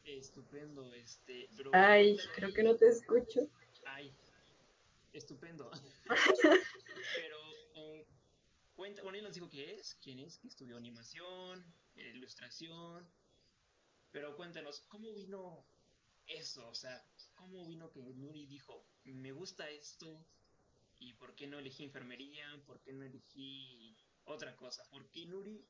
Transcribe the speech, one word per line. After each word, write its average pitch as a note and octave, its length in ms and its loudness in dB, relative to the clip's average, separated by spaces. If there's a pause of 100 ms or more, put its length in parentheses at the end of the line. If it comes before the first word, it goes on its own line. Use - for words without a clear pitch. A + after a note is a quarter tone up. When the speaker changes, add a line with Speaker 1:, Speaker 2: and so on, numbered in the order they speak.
Speaker 1:
Estupendo, C#3 880 -14
este, B2 640 -16
pero C#3 180 -8
Speaker 2:
Ay, G#3 420 12
Speaker 1:
cuéntame. - 200 -8
Speaker 2:
creo G3 180 -4
que G#3+ 80 2
no A3+ 140 8
te A3+ 120 12
escucho. A#3+ 520 6 (460)
Speaker 1:
Ay, C#3 260 -12 (1000)
estupendo. D3 600 -16
<laughs> - 220 -16 (120)
Speaker 2:
<laughs> - 600 8 (500)
Speaker 1:
Pero, D3+ 200 -6 (400)
eh, D#3 300 -14 (680)
cuenta, G3 280 -14
bueno, F#3+ 160 -10
él G#3+ 60 -12
nos F#3+ 100 -12
dijo F3 140 -12
que D3+ 260 -12
es, - 280 -14
quién C3 160 -14
es, D#3 200 -16
que B3 100 -20
estudió A#2+ 280 -16
animación, F3 880 -14 (320)
eh, A#2 180 -18
ilustración, E3 920 -16 (1040)
pero D3 260 -10
cuéntanos, D#3+ 520 -14
¿cómo G#3+ 240 -16
vino F#3+ 520 -14 (640)
eso? D3+ 420 -12
O A2+ 60 -20
sea, B2+ 300 -12 (320)
¿cómo F#3 300 -18
vino E3 240 -16
que C#3+ 100 -20
Nuri C#3 460 -16
dijo, C3+ 380 -20 (200)
"Me C3 280 -14
gusta E3 380 -12
esto"? D#3+ 540 -18 (720)
¿Y B2 160 -20
por B2+ 200 -20
qué C#3+ 120 -14
no C#3+ 120 -12
elegí C#3 260 -12
enfermería? C3+ 600 -14 (220)
¿Por B2+ 140 -20
qué C3+ 120 -16
no C3+ 120 -12
elegí C3 880 -18 (300)
otra C#3+ 320 -12
cosa? - 340 -16
¿Por C#3 200 -20
qué E3 160 -16
Nuri G3 440 -14